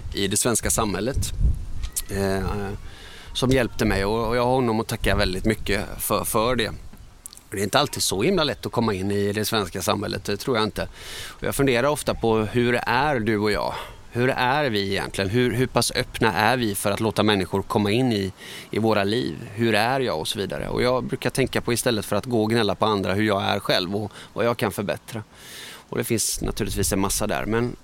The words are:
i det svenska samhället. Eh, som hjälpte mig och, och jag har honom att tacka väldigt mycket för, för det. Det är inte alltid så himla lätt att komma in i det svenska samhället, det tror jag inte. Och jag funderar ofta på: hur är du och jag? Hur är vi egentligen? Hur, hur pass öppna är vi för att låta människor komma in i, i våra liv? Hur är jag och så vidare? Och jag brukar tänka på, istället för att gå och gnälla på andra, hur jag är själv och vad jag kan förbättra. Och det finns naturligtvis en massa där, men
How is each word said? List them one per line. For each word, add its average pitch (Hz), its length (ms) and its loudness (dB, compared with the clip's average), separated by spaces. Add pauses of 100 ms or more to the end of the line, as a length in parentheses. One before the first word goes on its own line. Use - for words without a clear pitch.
(140)
i 98 140 0
det 101 100 0
svenska 110 320 0
samhället. 107 480 0 (920)
Eh, 95 340 0 (880)
som 127 180 0
hjälpte 120 340 2
mig 98 200 2
och, 113 220 0
och 120 100 0
jag 123 80 2
har 123 60 2
honom 117 280 2
att 110 80 -2
tacka 110 280 0
väldigt 95 300 2
mycket 101 400 0 (140)
för, 101 240 0
för 120 320 2
det. 110 160 -2 (800)
Det 98 80 -6
är 101 40 0
inte 131 160 2
alltid - 240 0
så 98 200 0
himla 175 200 2
lätt 123 220 -4
att 110 60 -4
komma 113 220 2
in 95 180 -2
i 101 220 0
det 107 120 0
svenska 98 360 -2
samhället, 101 420 -2
det 101 140 -4
tror 123 200 -2
jag 110 60 2
inte. 92 240 -2 (400)
Och - 160 -14
jag - 120 -2
funderar 135 320 2
ofta 139 260 0
på: 110 240 2
hur 120 380 2 (120)
är 127 320 2
du 107 180 2
och 104 140 2
jag? 64 220 -2 (380)
Hur 123 180 2
är 131 400 2
vi 98 220 0
egentligen? 92 380 -2
Hur, 123 260 2
hur 127 120 2
pass - 280 0
öppna 120 380 2
är 107 240 4
vi 107 180 0
för 104 160 0
att - 80 0
låta 104 240 2
människor 98 380 2
komma 104 300 2
in 123 220 2
i, 95 180 -2 (400)
i 104 80 -2
våra 107 240 4
liv? 110 320 0 (180)
Hur 113 220 4
är 120 240 2
jag 95 200 -2
och - 80 -4
så 107 120 -4
vidare? 71 300 -4
Och 113 140 0
jag 123 200 2
brukar - 260 -4
tänka 117 320 0
på, 120 120 0
istället 110 320 0
för 104 100 -2
att 98 100 0
gå 117 180 2
och 107 60 2
gnälla 107 260 2
på 107 100 2
andra, 98 280 2
hur 104 100 2
jag 101 200 2
är 101 160 0
själv 98 360 0
och 104 160 -4 (220)
vad 107 120 0
jag 117 120 2
kan 104 140 0
förbättra. 104 520 -6 (680)
Och - 80 -6
det 120 60 0
finns - 380 -2
naturligtvis 101 520 -2
en 95 60 2
massa 101 280 0
där, 71 180 -2
men 120 380 0